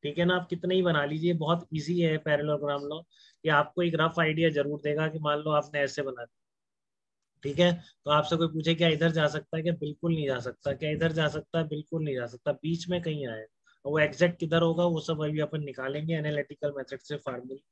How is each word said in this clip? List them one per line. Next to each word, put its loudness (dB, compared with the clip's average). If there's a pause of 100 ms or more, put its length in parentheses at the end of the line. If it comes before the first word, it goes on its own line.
ठीक -4
है 4
ना। 4
आप -2
कितना -2
ही 4
बना 4
लीजिए, 0
बहुत 0
easy -2
है 2
parallelogram -2
law, -8 (420)
ये 2
आपको 2
एक 0
रफ 2
idea 4
जरूर 0
देगा 0
कि -6
मान 0
लो -2
आपने 0
ऐसे -2
बना -6
दिया, -20 (1000)
ठीक -4
है, 6 (340)
तो 2
आपसे 4
कोई 2
पूछे 0
क्या 4
इधर 4
जा 2
सकता -4
है, -4
क्या 2
बिल्कुल -2
नहीं 0
जा 0
सकता, -6
क्या -4
इधर 2
जा 2
सकता -4
है, 0
बिल्कुल -4
नहीं -2
जा -4
सकता, -4
बीच -4
में 0
कहीं -4
आए, -10 (400)
और -4
वो 2
exact 2
किधर 2
होगा 2
वो 2
सब -4
अभी -2
अपन -2
निकालेंगे -4
analytical -4
method -10
से -10
formula। -10 (100)